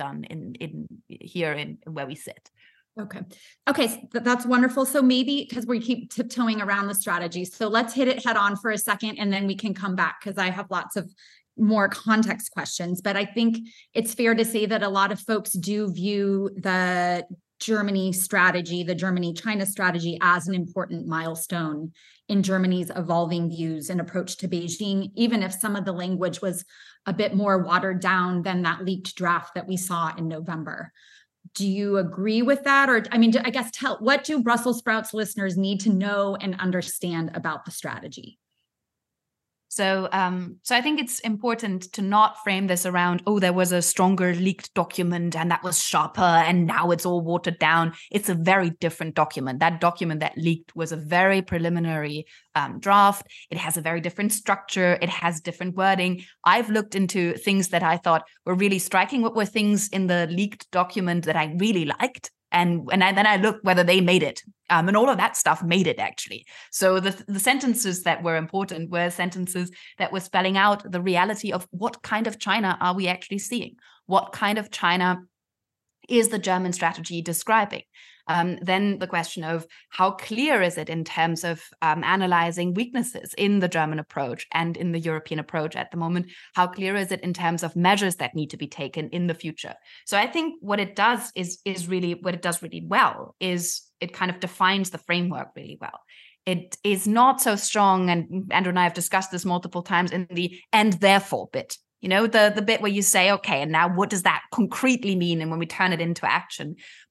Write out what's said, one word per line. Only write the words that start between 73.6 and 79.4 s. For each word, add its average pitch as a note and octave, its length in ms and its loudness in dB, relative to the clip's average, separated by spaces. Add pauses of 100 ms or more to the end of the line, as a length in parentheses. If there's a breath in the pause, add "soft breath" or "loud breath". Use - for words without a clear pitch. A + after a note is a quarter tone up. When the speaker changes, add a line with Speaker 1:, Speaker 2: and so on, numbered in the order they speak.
Speaker 1:
What - 280 0
kind G#3 240 0
of G#3 120 -6
China F3+ 540 0 (880)
is A#3 200 4
the G#3+ 100 -2
German F#3 340 0
strategy E3+ 480 -4
describing? G#3 640 0 (440 loud breath)
Um, E3+ 340 0
then F#3+ 380 0
the F#3 80 -4
question E3+ 360 -4